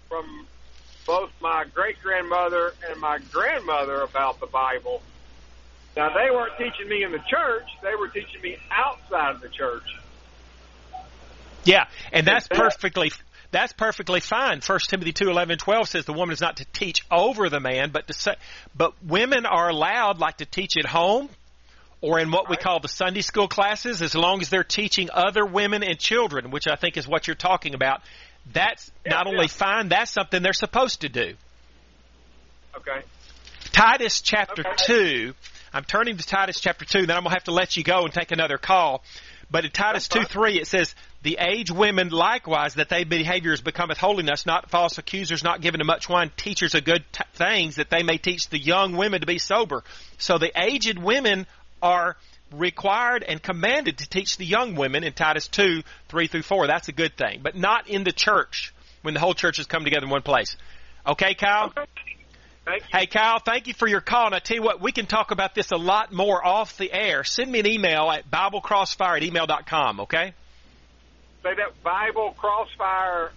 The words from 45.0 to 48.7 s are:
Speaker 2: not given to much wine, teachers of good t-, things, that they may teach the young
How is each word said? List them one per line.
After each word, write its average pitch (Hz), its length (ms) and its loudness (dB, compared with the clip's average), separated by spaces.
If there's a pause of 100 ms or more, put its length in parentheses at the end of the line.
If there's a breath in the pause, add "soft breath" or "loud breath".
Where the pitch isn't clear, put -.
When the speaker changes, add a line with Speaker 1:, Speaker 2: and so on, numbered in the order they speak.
Speaker 2:
not 170 180 0
given 170 180 0
to 156 60 0
much 160 240 0
wine, 175 260 2
teachers 185 380 -2
of 151 100 2
good 165 280 2
t-, - 120 -6 (120)
things, 175 400 0
that 151 160 -2
they 170 100 4
may 165 160 2
teach 175 320 -4
the 156 80 -4
young 175 400 2